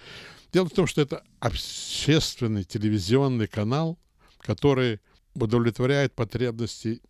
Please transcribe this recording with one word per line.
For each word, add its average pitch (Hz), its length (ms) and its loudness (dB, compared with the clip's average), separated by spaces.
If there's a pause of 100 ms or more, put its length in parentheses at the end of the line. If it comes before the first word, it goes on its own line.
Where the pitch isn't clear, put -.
(520)
Дело 185 140 4
в 160 60 -6
том, 175 160 2
что - 140 0
это 147 220 -4 (160)
общественный - 1300 -2
телевизионный 107 800 0
канал, 143 500 -2 (420)
который 123 600 0 (360)
удовлетворяет 120 760 2
потребности 113 960 -4